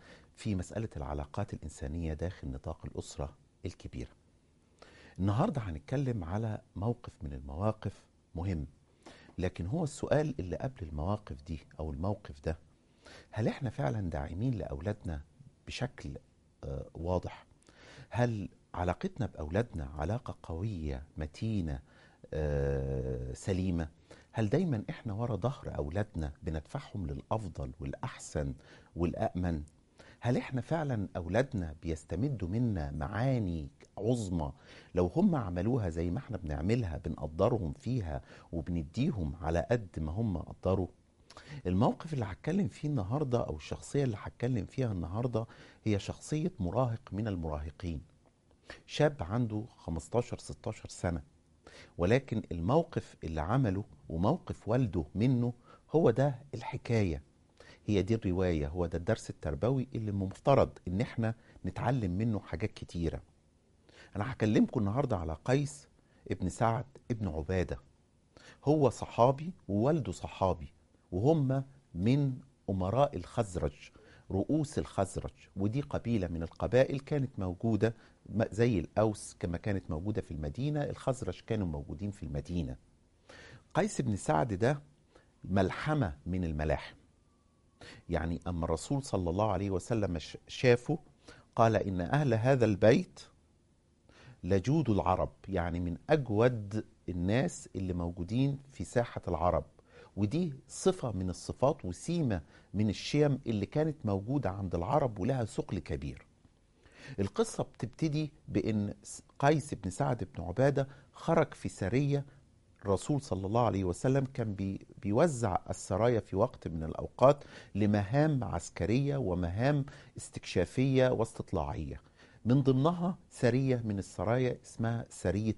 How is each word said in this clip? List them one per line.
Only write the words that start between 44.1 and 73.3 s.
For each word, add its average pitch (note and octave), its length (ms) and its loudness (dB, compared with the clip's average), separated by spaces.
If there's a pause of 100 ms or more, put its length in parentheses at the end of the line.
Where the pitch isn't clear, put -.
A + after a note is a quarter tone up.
هتكلم A#2+ 460 -2
فيها B2 260 -2
النهاردة A2 540 -2 (380)
هي G#2 140 4
شخصية D#3 600 -4
مراهق A2 420 0 (120)
من G#2+ 160 -2
المراهقين، D#2+ 720 -4 (840)
شاب D3 360 2
عنده G#2+ 420 -2 (120)
خمستاشر، - 640 -2
ستاشر - 500 -10
سنة، E2+ 340 -2 (760)
ولكن G#2+ 440 2 (100)
الموقف A2 720 0
اللي D#2+ 160 -2
عمله G2+ 440 2 (240)
وموقف G2 600 -2
والده G#2 360 2 (100)
منه A#2+ 380 2 (380)
هو D3+ 200 6
ده C3 240 2 (200)
الحكاية، A2 680 0 (640)
هي G2+ 160 4
دي G#2+ 120 2
الرواية، F2+ 540 2
هو E2+ 180 -2
ده E2+ 120 -4
الدرس G#2+ 320 0
التربوي G#2 640 0
اللي A2 160 -4
المفترض G2 680 4 (100)
إن F2+ 120 0
إحنا A2+ 340 0 (320)
نتعلم G2+ 520 0
منه A2 220 0
حاجات - 320 -4
كتيرة. - 500 -4 (920)
أنا A2 160 -2
هكلمكم A#2 480 2
النهاردة A2+ 360 0
على D#2+ 280 -4
قيس C#3 440 0 (420)
ابن F#2 180 -2
سعد A2+ 360 0 (260)
ابن G#2+ 180 -2
عبادة. D#2+ 500 0 (840)
هو C#3+ 260 6
صحابي C#3 640 2 (160)
ووالده A2 440 2
صحابي، E2 600 0 (400)
وهم C3+ 520 4 (300)
من C3 440 2 (320)
أمراء G2+ 460 2
الخزرج، F2+ 760 -2 (400)